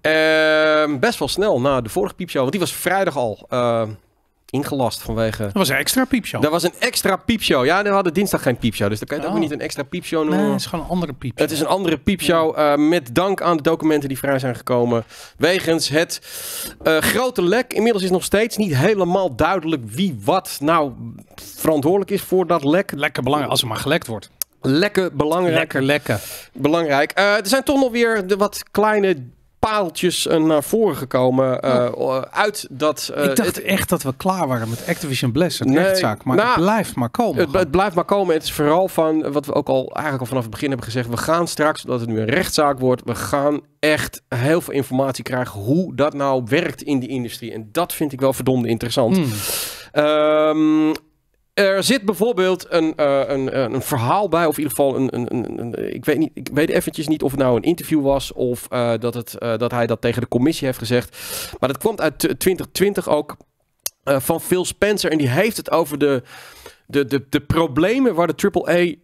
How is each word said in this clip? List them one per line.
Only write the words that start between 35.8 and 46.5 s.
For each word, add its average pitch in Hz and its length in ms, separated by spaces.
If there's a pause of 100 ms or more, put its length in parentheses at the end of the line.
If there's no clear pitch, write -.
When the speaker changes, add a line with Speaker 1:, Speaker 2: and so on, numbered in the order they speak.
Speaker 2:
rechtszaak, 185 400
maar 131 120
Speaker 1:
nou, 220 140
Speaker 2:
het 240 120
blijft 208 340
maar - 140
komen 208 280
Speaker 1:
het, 175 80
Speaker 2:
gewoon. 156 160
Speaker 1:
het 160 100
blijft 185 240
maar 170 100
komen. 196 280
Het 156 100
is - 80
vooral 160 360
van 160 440
wat 143 140
we 135 80
ook 143 140
al 131 240
eigenlijk 139 300
al 127 60
vanaf 127 140
het 113 100
begin 143 160
hebben 131 180
gezegd. 120 240
We 117 80
gaan 165 300
straks, 151 340
zodat 127 180
het 117 100
nu 110 100
een 110 100
rechtszaak 143 500
wordt, 127 260
we 117 100
gaan 143 460 (180)
echt - 420 (140)
heel 151 260
veel - 120
informatie 131 500
krijgen 120 360
hoe 135 360
dat 143 180
nou 139 320
werkt 147 360